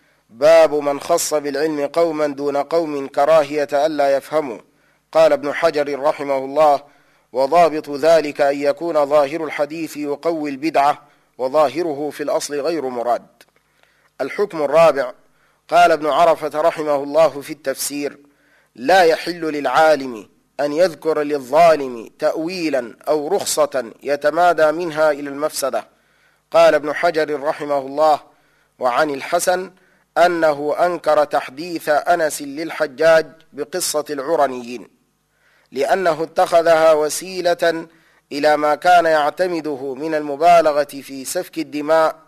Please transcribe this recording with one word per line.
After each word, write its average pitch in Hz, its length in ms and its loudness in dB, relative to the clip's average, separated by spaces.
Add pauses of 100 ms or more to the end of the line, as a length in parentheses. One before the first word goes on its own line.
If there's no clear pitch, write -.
(300)
"باب 151 440 4
من 143 260 -2
خص 170 340 -2
بالعلم 143 520 -2
قوما 156 400 0
دون 143 300 -4
قوم 147 520 -4
كراهية 147 640 2
ألا 143 440 0
يفهموا." 135 420 -4 (540)
قال 160 200 6
ابن 139 220 -2
حجر 147 460 -2
رحمه 143 380 -2
الله: 139 440 2 (500)
"وضابط 147 580 2
ذلك 147 500 2
أن 143 200 0
يكون 147 460 -2
ظاهر 151 380 0
الحديث 151 520 -8
يقوي 147 540 -4
البدعة، 143 520 -2 (360)
وظاهره 147 720 -2
في 143 120 -12
الأصل 143 380 -4
غير 147 280 -4
مراد." 120 380 -4 (920)
الحكم 165 420 -6
الرابع: 139 500 2 (560)
قال 170 240 4
ابن 151 140 -2
عرفة 151 540 2
رحمه 156 340 0
الله 143 460 2
في 139 120 -14
التفسير: 139 680 -8 (560)
"لا 165 280 4
يحل 165 380 0
للعالم 143 880 0 (320)
أن 147 120 -2
يذكر 156 500 -2
للظالم 143 960 2
تأويلاً 151 800 -4 (120)
أو 151 200 -2
رخصة 135 640 -2 (100)
يتمادى 151 720 2
منها 156 380 0
إلى 143 200 -6
المفسدة." 139 580 -6 (640)
قال 160 240 6
ابن 147 200 -2
حجر 156 460 -2
رحمه 147 380 -4
الله: 143 420 0 (580)
وعن 127 320 0
الحسن 180 640 -4 (460)
أنه 156 600 2
أنكر 156 460 0
تحديث 151 640 -6
أنس 156 540 0
للحجاج 156 840 0 (260)
بقصة 151 580 -6
العرنيين، 131 800 -4 (840)
لأنه 156 500 0
اتخذها 165 680 4
وسيلة 170 960 -2 (460)
إلى 147 240 2
ما 151 180 0
كان 175 300 4
يعتمده 151 880 -2
من 156 200 -6
المبالغة 151 720 2
في 135 400 -14
سفك 175 340 -8
الدماء 151 580 0 (120)